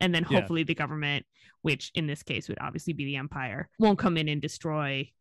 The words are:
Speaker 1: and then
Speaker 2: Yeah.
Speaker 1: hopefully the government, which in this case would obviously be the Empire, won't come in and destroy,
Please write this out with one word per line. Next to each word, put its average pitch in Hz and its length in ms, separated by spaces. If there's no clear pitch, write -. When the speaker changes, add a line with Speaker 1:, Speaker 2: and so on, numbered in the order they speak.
Speaker 1:
and 185 120
then 170 160
Speaker 2:
Yeah. 185 100
Speaker 1:
hopefully 165 240
the 160 120
government, 147 500
which - 340
in 160 100
this 147 160
case - 280
would - 100
obviously 147 320
be 143 140
the 139 100
Empire, 135 540
won't 214 180
come 170 200
in 156 100
and 147 140
destroy, 143 680